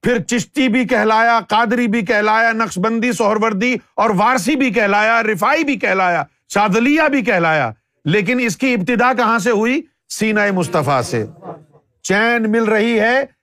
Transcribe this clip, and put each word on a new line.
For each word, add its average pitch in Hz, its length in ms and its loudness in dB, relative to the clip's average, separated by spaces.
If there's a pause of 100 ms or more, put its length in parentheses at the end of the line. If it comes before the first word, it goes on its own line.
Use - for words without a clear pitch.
پھر 226 200 0
چشتی 247 460 -2
بھی 240 160 0
کہلایا، 220 640 2
قادری 233 380 0
بھی 226 160 0
کہلایا، 220 500 0
نقشبندی، 220 600 -2
سہروردی 220 640 0 (220)
اور 208 200 0
وارسی 233 400 0
بھی 254 140 0
کہلایا، 214 520 2
رفاعی 220 420 0
بھی 277 120 -2
کہلایا، 185 480 0 (240)
شاذلیہ 233 640 2
بھی 277 120 0
کہلایا، 160 480 0 (340)
لیکن 208 360 0
اس 226 160 -2
کی 254 180 0
ابتدا 240 380 0
کہاں 233 260 0
سے 208 120 0
ہوئی؟ 240 320 0 (260)
سینہ 214 320 -2 (120)
مصطفیٰ 147 500 0
سے۔ 113 240 -4 (760)
چین 220 480 0
مل 226 140 2
رہی 220 360 2
ہے 247 240 2 (180)